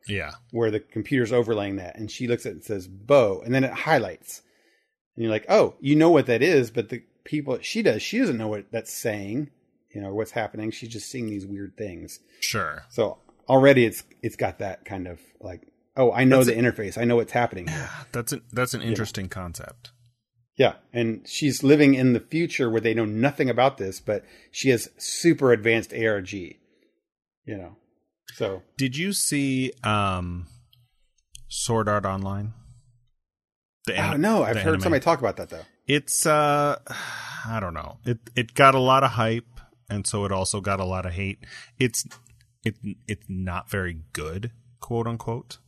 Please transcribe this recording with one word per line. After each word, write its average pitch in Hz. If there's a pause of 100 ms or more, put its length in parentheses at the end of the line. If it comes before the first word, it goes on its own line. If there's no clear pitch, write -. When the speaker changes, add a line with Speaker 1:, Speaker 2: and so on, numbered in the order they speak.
Speaker 1:
Yeah. 82 (200)
Speaker 2:
Where 117
the 107
computer's 117
overlaying 104
that, 90
and 107
she 127
looks 120
at 113
it 87
and 78
says, 95
"Bow," 104
and 120
then 131
it 127
highlights. 113 (720)
And 117
you're 110
like, 107
"Oh, 180
you 139
know 160
what 143
that 120
is," 143
but 113
the 123 (200)
people, 143
she -
does, 120
she 220
doesn't 175
know 110
what 104
that's 113
saying, 110 (460)
you 101
know, 98
what's 104
happening. 110
She's 113
just 113
seeing 123
these 101
weird 98
things. 87 (220)
Speaker 1:
Sure. 82
Speaker 2:
So - (320)
already 131
it's, - (180)
it's 110
got 98
that 98
kind 92
of, 87 (200)
like, 90 (340)
"Oh, 127
I 120
know 131
Speaker 1:
That's 120
Speaker 2:
the 117
Speaker 1:
a -
Speaker 2:
interface. 110
I 120
know 120
what's 113
happening 117
here." 147 (100)
Speaker 1:
<sighs> -
That's 120
an, 127 (100)
that's 127
an 113
Speaker 2:
Yeah. 117
Speaker 1:
interesting 104
concept. - (680)
Speaker 2:
Yeah, 123 (180)
and 113
she's -
living 139
in 127
the 113
future 156
where 113
they 110
know 113
nothing 120
about 127
this, 95
but 104 (280)
she -
has 120 (100)
super 147
advanced 113
A 113
R 104
G, 92 (840)
you 110
know. 90 (600)
So 95 (140)
Speaker 1:
Did 131
you 185
see, 135 (120)
um, 90 (1000)
Sword 113
Art 104
Online? 98 (1300)
The 101
Speaker 2:
Oh, 101
Speaker 1:
anim-, 113
Speaker 2:
no, 208
I've 110
Speaker 1:
the 107
Speaker 2:
heard 160
Speaker 1:
anime? 160
Speaker 2:
somebody 170
talk 156
about 110
that, 87
though. 82 (220)
Speaker 1:
It's, -
uh, 147
<sighs> -
I 113
don't 90
know. 78
It, 120 (160)
it 120
got 135
a 135
lot 131
of 123
hype, 113 (300)
and 101
so 101
it 98
also 95
got 98
a 95
lot 92
of 90
hate. 98 (400)
It's, - (580)
it, 107 (320)
it's 107
not 92
very 90 (140)
good, 95 (280)
quote 117
unquote. 117 (100)